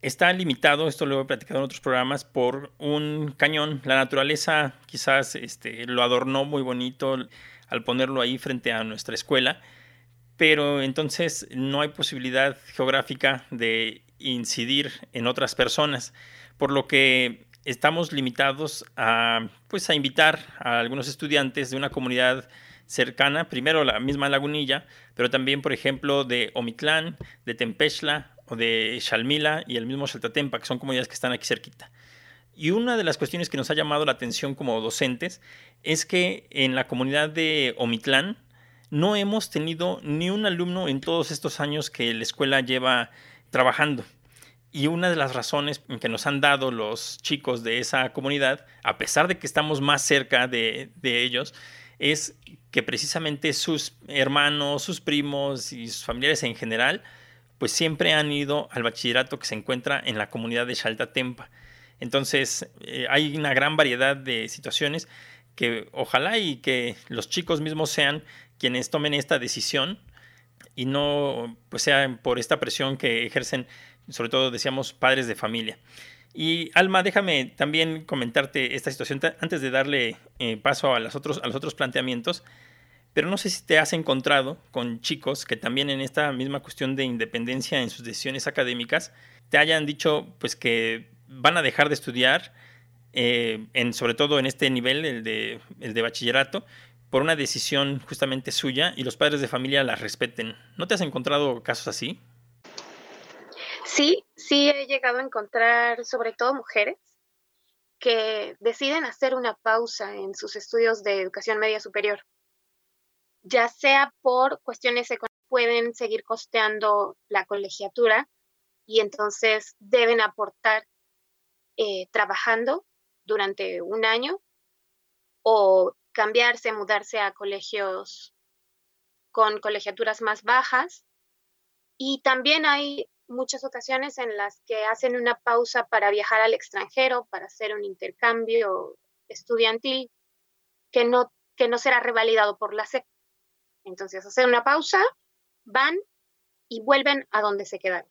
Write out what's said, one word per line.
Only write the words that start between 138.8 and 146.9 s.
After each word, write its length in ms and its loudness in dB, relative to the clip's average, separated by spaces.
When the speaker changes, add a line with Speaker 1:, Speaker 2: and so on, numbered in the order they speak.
Speaker 2:
estudiantil 800 0
que 120 6
no, 280 4
que 120 4
no 100 2
será 220 4
revalidado 560 4
por 160 -6
la 140 -4
sep. 180 -6
Entonces, 400 -12
hacen 240 4
una 160 4
pausa, 380 2
van 320 0
y 120 -10
vuelven 500 4